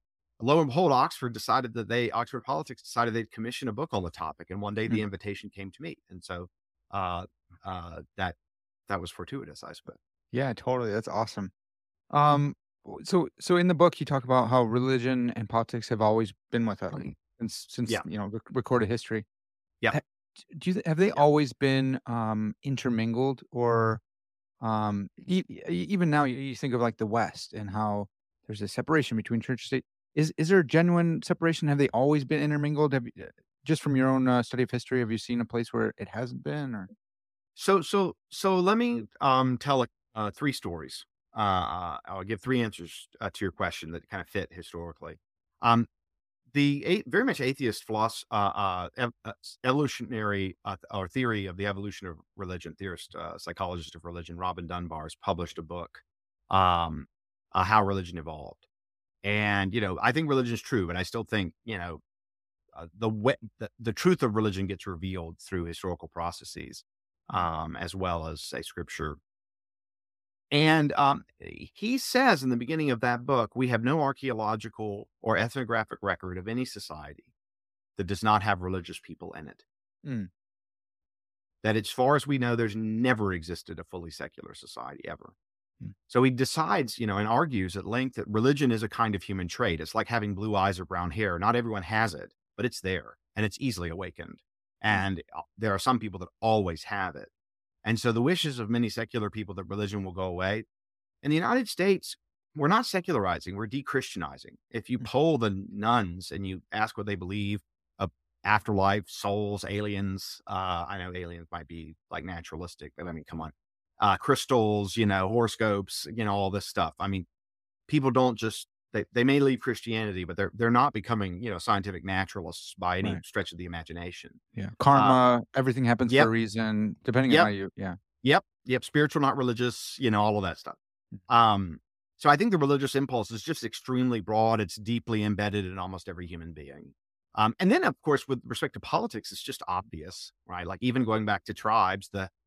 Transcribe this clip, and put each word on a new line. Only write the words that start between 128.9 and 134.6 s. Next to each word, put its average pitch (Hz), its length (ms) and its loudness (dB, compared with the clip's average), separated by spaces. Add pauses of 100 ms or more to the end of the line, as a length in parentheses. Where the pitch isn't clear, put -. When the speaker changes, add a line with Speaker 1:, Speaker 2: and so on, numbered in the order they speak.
Speaker 1:
not 135 160 2
religious, 123 640 -2
you 120 120 2
know, 104 120 4
all 104 160 2
of 101 60 -2
that 82 120 -4
stuff. - 220 -14 (360)
Speaker 2:
Mm. 120 200 -2
Speaker 1:
Um, 101 460 6 (360)
so 147 140 4
I 147 80 8
think 220 120 2
the 185 60 4
religious 139 380 2
impulse 127 360 0
is 113 120 -8
just - 200 -6
extremely 123 600 -2
broad. 110 360 4
It's 101 180 -2